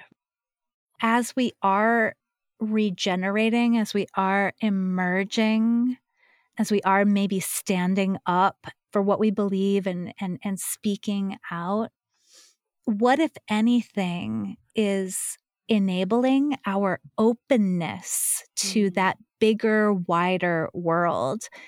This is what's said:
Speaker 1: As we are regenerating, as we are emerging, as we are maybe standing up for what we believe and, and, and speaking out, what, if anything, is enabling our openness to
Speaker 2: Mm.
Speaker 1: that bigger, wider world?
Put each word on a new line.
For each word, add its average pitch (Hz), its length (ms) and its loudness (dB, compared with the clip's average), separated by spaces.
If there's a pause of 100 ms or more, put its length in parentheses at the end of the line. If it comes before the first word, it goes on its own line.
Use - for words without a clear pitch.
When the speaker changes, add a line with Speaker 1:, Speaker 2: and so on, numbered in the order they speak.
(1000)
Speaker 1:
As 233 340 0
we 247 260 0
are 214 520 2 (460)
regenerating, 214 1160 0
as 214 160 -2
we 202 220 0
are 196 440 0
emerging, 220 1400 0 (640)
as 220 140 -2
we 202 100 2
are 190 240 2
maybe 202 340 2
standing 190 880 -2
up 185 420 0 (240)
for 208 100 0
what 196 180 2
we 220 120 2
believe 196 560 0
and, 175 320 -6
and, 180 240 -6
and 196 160 -6
speaking 202 760 -4 (140)
out, 185 380 -4 (960)
what, 240 340 2
if 320 120 0 (180)
anything, 214 1080 -2 (180)
is 196 640 -2 (320)
enabling 226 960 2
our 196 340 -2 (180)
openness 196 1300 0 (120)
to 196 340 0
Speaker 2:
Mm. 180 60 -4
Speaker 1:
that 190 220 0 (220)
bigger, 214 540 2
wider 175 800 0
world? 170 680 0 (240)